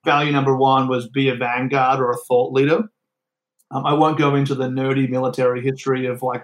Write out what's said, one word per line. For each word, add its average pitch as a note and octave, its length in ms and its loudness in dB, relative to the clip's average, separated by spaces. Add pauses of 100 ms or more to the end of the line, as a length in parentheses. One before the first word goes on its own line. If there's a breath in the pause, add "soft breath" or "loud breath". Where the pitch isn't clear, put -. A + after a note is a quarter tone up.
Value D3 260 2
number C3+ 240 2
one C3+ 320 4
was B2 220 -2
be C3+ 180 0
a B2 80 0
vanguard B2+ 640 0
or B2 120 0
a A#2+ 60 -2 (100)
thought B2 260 2
leader. D3 300 2 (880)
Um, C#3 140 -6
I D3 80 2
won't D#3 240 2
go C#3+ 160 2
into C#3 220 0
the C3 120 -4
nerdy C3+ 400 -2
military B2+ 540 -2
history C3 460 -4
of, B2 160 -6
like, B2 200 -6